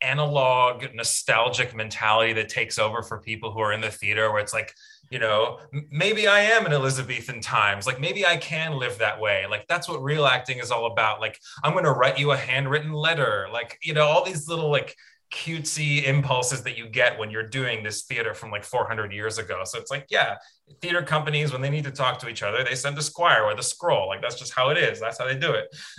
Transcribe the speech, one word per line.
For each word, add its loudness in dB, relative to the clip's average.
analog, 2
nostalgic 0
mentality 2
that -2
takes -4
over 0
for -8
people -8
who -6
are 2
in -2
the -2
theater, 0
where 2
it's -4
like, -6
you -8
know, 2
"M-, -6
maybe 0
I 8
am 4
in 2
Elizabethan -2
times. 2
Like, -2
maybe -2
I 4
can -4
live -4
that 0
way." 0
Like, -6
that's -2
what -6
real 0
acting 2
is -6
all 0
about. 2
Like, -4
"I'm 2
gonna 4
write 4
you 2
a 6
handwritten -2
letter." 0
Like, -8
you -4
know, 6
all 6
these -6
little, 0
like, 0
cutesy 0
impulses 2
that -6
you -12
get 2
when -4
you're -4
doing -4
this -6
theater -4
from, -12
like, -6
four -2
hundred -4
years -4
ago. -6
So -8
it's -12
like, -8
yeah, 2
theater -2
companies, 0
when -6
they -2
need -2
to -6
talk 0
to -10
each -8
other, 0
they 0
send -4
a -4
squire 4
with 2
a -4
scroll. 2
Like, -4
that's -4
just -10
how 2
it 2
is. 2
That's -4
how -2
they -2
do 0
it. -4